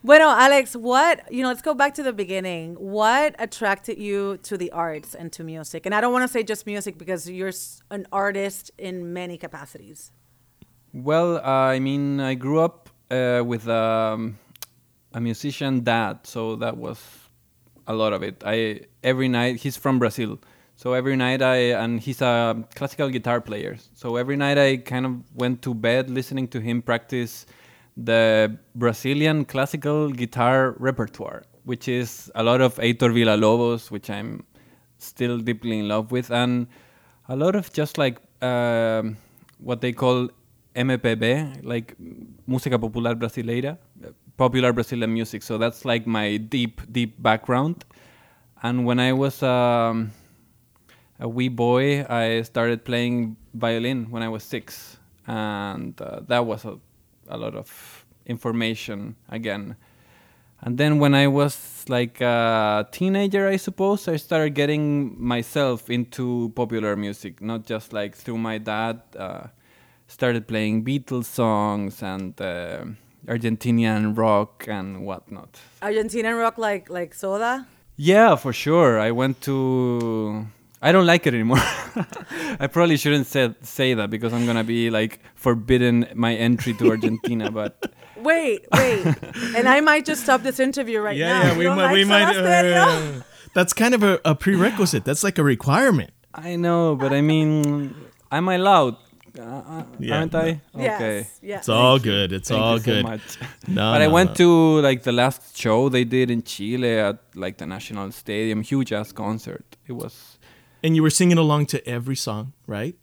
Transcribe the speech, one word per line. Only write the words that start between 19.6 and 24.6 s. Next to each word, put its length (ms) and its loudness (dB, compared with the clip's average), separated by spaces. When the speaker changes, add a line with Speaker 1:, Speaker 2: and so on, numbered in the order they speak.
Speaker 2:
from 220 0
Brazil, 400 -2
so 160 -4
every 220 0
night 280 0
I, 140 4
and 260 -2
he's 240 -6
a 400 0
classical 360 -6
guitar 300 -2
player, 380 -10
so 220 -8
every 200 -2
night 220 0
I 200 4